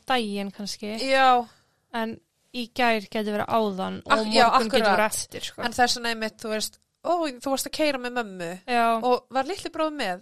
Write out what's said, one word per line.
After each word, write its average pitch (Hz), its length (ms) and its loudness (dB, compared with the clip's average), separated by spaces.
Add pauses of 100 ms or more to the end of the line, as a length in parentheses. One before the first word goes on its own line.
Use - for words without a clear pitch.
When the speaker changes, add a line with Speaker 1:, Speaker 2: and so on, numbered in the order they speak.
Speaker 1:
daginn 202 480 -2
kannski. 208 460 -10
Speaker 2:
Já. 262 480 4 (460)
Speaker 1:
En 226 260 -6 (340)
í 247 200 -6
gær 226 360 2
gæti 214 220 -4
verið 208 160 -2
áðan 190 580 -2
og - 60 -2
Speaker 2:
Ak-, 220 220 2
já, 233 120 8
Speaker 1:
morgun 233 240 4
getur 262 100 4
verið 220 120 4
Speaker 2:
akkurat. 208 240 2
Speaker 1:
eftir, - 260 -8
sko. - 200 -10
Speaker 2:
En 240 100 -2
þess 240 260 2
vegna 233 120 -4
einmitt, 220 280 -4
þú 226 120 -10
veist, 214 300 -6 (180)
„Ó, - 160 -2 (160)
þú 247 200 -8
varst 269 180 -2
að 285 40 -18
keyra 294 260 0
með 247 160 -8
mömmu?“ 190 360 -6 (180)
Speaker 1:
Já. 240 180 2 (180)
Speaker 2:
Og 247 260 2
var 262 160 0
litli 349 260 -8
bróðir 311 240 -2
með? 190 260 -4